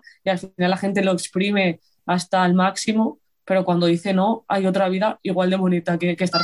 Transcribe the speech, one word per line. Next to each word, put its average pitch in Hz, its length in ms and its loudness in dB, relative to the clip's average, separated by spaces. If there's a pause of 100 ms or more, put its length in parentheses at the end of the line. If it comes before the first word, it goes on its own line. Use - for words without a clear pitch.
(240)
y 190 60 -2
al 185 100 0
final 185 320 -2
la 185 60 -2
gente 196 260 -2
lo 190 100 2
exprime 185 680 0 (260)
hasta 180 400 0
el 180 80 4
máximo, 202 640 0 (240)
pero 190 220 0
cuando 175 220 0
dice 175 260 0
no, 196 340 0
hay 196 200 0
otra 190 220 0
vida 202 340 -2
igual 185 260 0
de 185 60 0
bonita 180 420 0
que, 175 180 -2
que 185 80 -4
estar 175 200 0